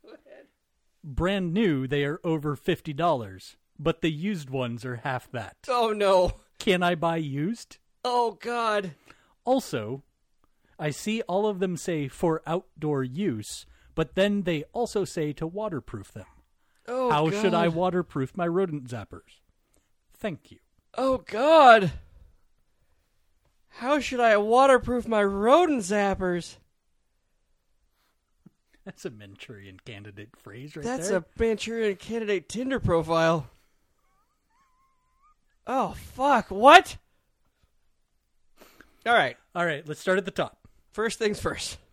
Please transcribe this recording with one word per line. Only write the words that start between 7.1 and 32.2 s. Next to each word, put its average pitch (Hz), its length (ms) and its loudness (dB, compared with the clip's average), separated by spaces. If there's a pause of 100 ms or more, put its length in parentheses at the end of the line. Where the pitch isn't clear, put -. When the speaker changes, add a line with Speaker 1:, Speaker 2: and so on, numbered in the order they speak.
Speaker 2:
used? 156 600 -6 (260)
Speaker 1:
Oh, 240 380 0
God. 214 540 -2 (500)
Speaker 2:
Also, 135 580 -2 (760)
I 151 100 -4
see 214 340 -4
all 196 240 -2
of 196 120 -4
them 185 180 -2
say 151 300 -4
"for 160 400 -2
outdoor 151 560 -4
use," 127 600 -6 (280)
but 160 220 -4
then 202 280 0
they 160 200 -2 (100)
also 214 320 -2
say 151 280 -4
to 160 120 -8
waterproof 170 640 -10
them. 98 140 -18 (640)
Speaker 1:
Oh, 247 240 -2
Speaker 2:
How 156 180 2
should 196 240 0
I 170 140 2
Speaker 1:
God. 165 80 -2
Speaker 2:
waterproof 175 600 -2
my 175 120 -2
rodent 170 380 -2
zappers? 104 560 -14 (680)
Thank - 400 -10
you. - 60 -20 (400)
Speaker 1:
Oh, 262 220 0
God. 240 720 6 (1800)
How 277 260 -2
should 247 200 -6
I 226 180 6
waterproof 240 680 4
my 220 160 2
rodent 240 600 4
zappers? 190 720 -2 (2250)
Speaker 2:
That's - 220 -18
a 160 60 -8
Manchurian 98 760 -20
Candidate 104 500 -18
phrase 127 400 -18
right 151 80 -12
Speaker 1:
That's 233 260 -6
Speaker 2:
there. 190 100 2
Speaker 1:
a 165 60 -8 (120)
Manchurian 220 580 -2
Candidate 208 540 -6